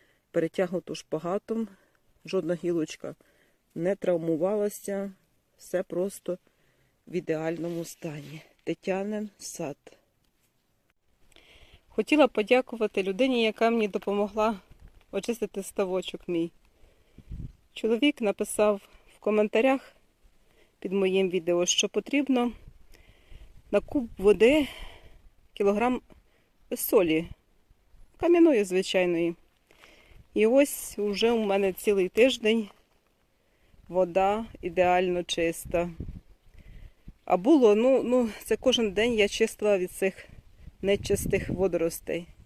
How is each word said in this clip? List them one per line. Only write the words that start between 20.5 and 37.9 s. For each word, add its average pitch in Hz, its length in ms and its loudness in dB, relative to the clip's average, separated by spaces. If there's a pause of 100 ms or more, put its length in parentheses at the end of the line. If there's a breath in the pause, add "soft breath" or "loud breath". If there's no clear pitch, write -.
під 190 140 -8
моїм 190 380 2
відео, 175 360 0
що - 220 0
потрібно 240 640 -2 (1160 soft breath)
на 202 100 2
куб 247 280 -4 (100)
води 220 500 4 (880 loud breath)
кілограм 214 460 0 (760)
солі, 170 500 2 (880)
кам'яної 330 480 6
звичайної. 180 720 0 (1000 soft breath)
І 208 120 4
ось 269 520 2
уже 208 320 0
у 226 140 0
мене 196 280 0
цілий 196 360 0
тиждень 226 600 2 (1200)
вода 190 560 0 (180)
ідеально 180 600 2
чиста. 170 680 -2 (1300 soft breath)
А - 120 0
було, 226 380 6
ну, 247 280 4